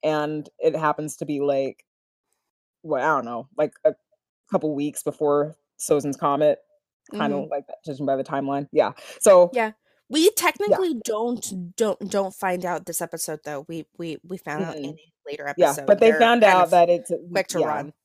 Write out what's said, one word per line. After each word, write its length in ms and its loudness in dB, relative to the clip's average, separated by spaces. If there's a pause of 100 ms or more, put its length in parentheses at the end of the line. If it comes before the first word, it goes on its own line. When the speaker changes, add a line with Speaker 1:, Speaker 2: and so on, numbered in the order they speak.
Speaker 1:
And 440 -4 (120)
it 160 0
happens 420 -4
to 80 -10
be, 160 -6
like, 420 -4 (1000)
what, 180 -4
I 140 0
don't 100 -2
know, 220 -10 (100)
like, 160 0 (100)
a 100 4 (580)
couple 240 -2
weeks 260 -6
before 540 -2 (240)
Sozin's 360 -2
Comet, 440 2 (520)
kinda 240 -2
Speaker 2:
Mm-hmm. 140 -6
Speaker 1:
like 160 -8
that, 180 -18
judging 220 -8
by 100 0
the 80 -4
timeline. 480 -6
Yeah. 200 0 (280)
So 340 6
Speaker 2:
Yeah. 180 -2 (360)
We 180 0
Speaker 1:
Yeah. 120 8
Speaker 2:
technically 680 0
don't, 720 -6
don't, 240 -2 (120)
don't 220 -2
find 300 -4
out 220 -6
this 160 -8
episode, 420 -8
though. 240 -10
We, 200 -12 (100)
we, 280 -10
we 120 -12
found 280 -8
out 120 -10
in 60 -10
Speaker 1:
Mm-mm. 100 -10
Speaker 2:
a 180 -20 (160)
later 300 -10
Speaker 1:
Yeah, 140 6
Speaker 2:
episode. 160 -6
Speaker 1:
but 120 4
they 120 8
Speaker 2:
They're 80 2
Speaker 1:
found 240 6
Speaker 2:
kind 100 8
Speaker 1:
out 120 6
Speaker 2:
of 40 -6
Speaker 1:
that 200 6
it's, 220 0 (200)
Speaker 2:
quick 180 -2
to 120 -4
Speaker 1:
yeah. 60 2
Speaker 2:
run. 260 -6 (100)